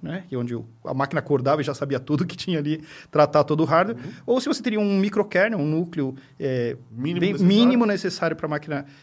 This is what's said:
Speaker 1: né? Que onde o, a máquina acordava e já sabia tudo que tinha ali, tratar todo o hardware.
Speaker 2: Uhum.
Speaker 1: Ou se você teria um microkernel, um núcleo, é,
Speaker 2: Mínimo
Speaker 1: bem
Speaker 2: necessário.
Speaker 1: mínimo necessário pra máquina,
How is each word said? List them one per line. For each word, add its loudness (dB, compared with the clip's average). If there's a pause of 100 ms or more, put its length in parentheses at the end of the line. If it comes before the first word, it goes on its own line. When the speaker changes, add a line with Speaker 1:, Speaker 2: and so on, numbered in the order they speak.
Speaker 1:
né? -8
Que -6
onde -4
o, -8 (200)
a -6
máquina -2
acordava 2
e -2
já -4
sabia -4
tudo -2
que -10
tinha -4
ali, -4 (300)
tratar 4
todo 2
o 4
hardware. 2
Speaker 2:
Uhum. -12 (140)
Speaker 1:
Ou 2
se -6
você -2
teria -2
um 2
microkernel, 0
um 0
núcleo, -2 (240)
é, -2 (160)
Speaker 2:
Mínimo -4
Speaker 1:
bem 2
Speaker 2:
necessário. 2 (100)
Speaker 1:
mínimo 6
necessário -2
pra -6
máquina, -4 (180)